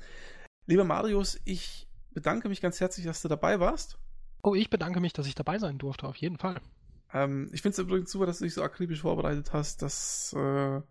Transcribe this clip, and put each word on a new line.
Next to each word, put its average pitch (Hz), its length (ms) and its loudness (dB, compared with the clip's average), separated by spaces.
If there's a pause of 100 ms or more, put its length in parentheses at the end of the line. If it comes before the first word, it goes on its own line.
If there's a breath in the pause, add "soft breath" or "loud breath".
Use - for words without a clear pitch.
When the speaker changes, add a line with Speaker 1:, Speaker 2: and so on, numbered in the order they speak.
(640 loud breath)
Speaker 1:
Lieber 190 180 8
Marius, 196 640 2
ich - 420 -4 (260)
bedanke 156 360 0
mich 196 100 -2
ganz 180 220 0
herzlich, 180 240 -2
dass 165 160 -4
du 165 80 -2
dabei 170 320 4
warst. 233 360 0 (460)
Speaker 2:
Oh, 202 120 6
ich 208 140 4
bedanke 180 300 0
mich, 175 140 2
dass 139 140 -4
ich 135 80 -6
dabei 156 220 0
sein 147 200 -2
durfte, 139 280 -4
auf 135 120 -6
jeden 165 200 -2
Fall. 185 220 -2 (540)
Speaker 1:
Ähm, 139 400 0
ich 147 80 -6
find's 202 180 2
übrigens 185 320 0
super, 196 140 2
dass 175 140 -2
du - 40 -2
dich 170 100 -2
so 170 100 0
akribisch 160 360 -2
vorbereitet 160 540 0
hast. 151 280 -2
Das, - 520 -4
äh, 139 580 2